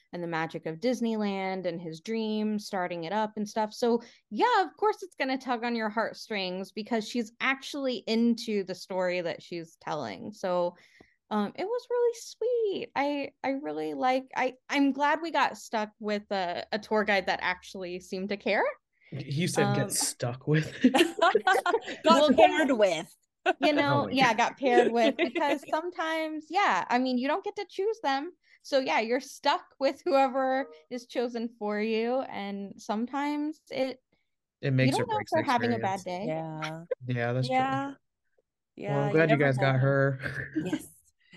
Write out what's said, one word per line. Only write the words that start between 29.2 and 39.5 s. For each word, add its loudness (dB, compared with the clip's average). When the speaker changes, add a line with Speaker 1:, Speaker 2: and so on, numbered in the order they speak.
Speaker 1:
stuck -2
with 0
whoever 2
is -10
chosen -4
for -4
you. 0
And -8
sometimes -4
it, -4
Speaker 2:
It 0
Speaker 1:
you 2
Speaker 2:
makes 4
Speaker 1:
don't 0
Speaker 2:
or -4
Speaker 1:
know -2
if -
Speaker 2:
breaks -8
the 2
Speaker 1:
they're 2
having 2
a 0
bad -2
Speaker 2:
experience. -10
Speaker 1:
day. -6
Speaker 3:
Yeah. -6
Speaker 2:
Yeah, -2
that's 0
true. 0
Speaker 3:
Yeah. 0
Speaker 2:
Well, -8
I'm -14
Speaker 3:
Yeah, -2
you -2
Speaker 2:
glad 4
you 6
Speaker 3:
never 4
Speaker 2:
guys 2